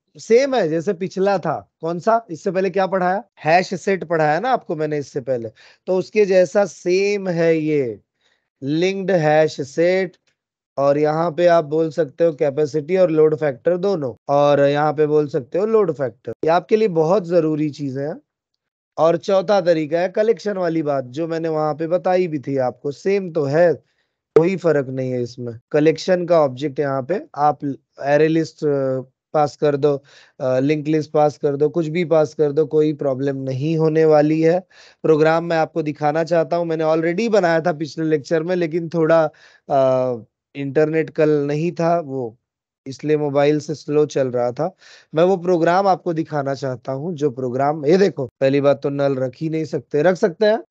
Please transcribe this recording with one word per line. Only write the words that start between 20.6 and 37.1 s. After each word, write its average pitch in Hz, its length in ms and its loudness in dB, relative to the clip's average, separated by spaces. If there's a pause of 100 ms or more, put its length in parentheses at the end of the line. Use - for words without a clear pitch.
बात, 143 220 -2
जो 131 240 -8
मैंने 165 220 -4
वहां 156 260 -2
पे 165 120 -6
बताई 180 400 0
भी 151 120 -6
थी 139 180 -6
आपको, 127 340 -4
सेम 190 400 -4
तो 156 120 -2
है, 156 300 2 (640)
कोई 170 180 4
फर्क 147 320 0
नहीं 131 240 -6
है 123 120 -2
इसमें। 120 360 -10 (120)
कलेक्शन 160 540 2
का 165 160 4
ऑब्जेक्ट 135 380 -2
यहाँ 135 240 -2
पे 175 180 -4 (140)
आप 147 240 0 (460)
array 147 220 4
लिस्ट, 160 380 -2
अ, 135 360 -2 (320)
पास 147 220 0
कर 147 220 0
दो, 139 260 0 (360)
अ, 131 200 0
लिंक 147 280 0
लिस्ट 156 240 -2
पास 151 260 2
कर 143 180 -2
दो, 147 140 2
कुछ 165 180 -2
भी 170 180 -2
पास 156 280 2
कर 151 180 0
दो, 151 140 0
कोई 156 280 0
प्रॉब्लम 139 440 -4
नहीं 135 400 -4
होने 160 280 2
वाली 156 360 4
है। 165 180 4 (440)
प्रोग्राम 156 420 4
मैं 170 120 -2
आपको 160 260 -2
दिखाना 151 400 -2
चाहता 165 320 0
हूँ, 175 100 -2
मैंने 160 180 -4
already 165 460 0